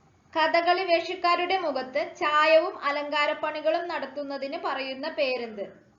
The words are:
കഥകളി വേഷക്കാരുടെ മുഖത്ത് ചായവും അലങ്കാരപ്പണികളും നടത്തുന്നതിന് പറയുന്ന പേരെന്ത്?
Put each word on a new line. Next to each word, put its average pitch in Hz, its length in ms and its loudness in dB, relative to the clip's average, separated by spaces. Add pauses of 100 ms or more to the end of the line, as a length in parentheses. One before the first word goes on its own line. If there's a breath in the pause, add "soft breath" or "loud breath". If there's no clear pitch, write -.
(360)
കഥകളി 339 480 2
വേഷക്കാരുടെ 349 760 0
മുഖത്ത് 285 640 -4
ചായവും 320 640 4
അലങ്കാരപ്പണികളും 302 1040 0
നടത്തുന്നതിന് 277 760 -6
പറയുന്ന 269 440 -6
പേരെന്ത്? 240 720 -4 (160)